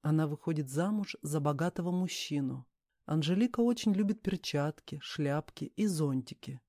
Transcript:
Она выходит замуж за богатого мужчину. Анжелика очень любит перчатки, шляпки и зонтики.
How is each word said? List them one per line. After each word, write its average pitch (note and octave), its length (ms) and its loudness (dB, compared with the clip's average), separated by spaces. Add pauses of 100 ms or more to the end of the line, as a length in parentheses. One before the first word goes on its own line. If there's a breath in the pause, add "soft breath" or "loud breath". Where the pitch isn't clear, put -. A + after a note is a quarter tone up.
Она D#3 260 2
выходит D3+ 420 -2
замуж G3 500 0
за D3+ 200 -2
богатого D#3+ 500 0
мужчину. C#3+ 720 -2 (420)
Анжелика F3+ 520 2
очень A#3 340 4
любит G3+ 300 2
перчатки, D3 800 -2
шляпки - 640 -2
и - 240 -2
зонтики. C#3 800 -2